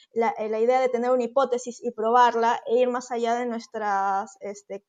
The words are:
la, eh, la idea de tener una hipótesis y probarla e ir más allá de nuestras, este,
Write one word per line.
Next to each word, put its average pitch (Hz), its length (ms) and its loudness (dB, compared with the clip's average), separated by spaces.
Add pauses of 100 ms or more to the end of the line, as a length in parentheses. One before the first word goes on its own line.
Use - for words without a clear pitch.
(140)
la, 226 240 0
eh, 214 120 -6
la 220 100 -2
idea 247 200 2
de 254 100 2
tener 240 220 -2
una 254 120 2
hipótesis 247 600 -2
y 240 80 -4
probarla 233 760 4
e 233 140 2
ir 247 100 4
más 254 220 -6
allá 233 240 -2
de 247 100 -4
nuestras, 208 920 -4
este, 202 500 -12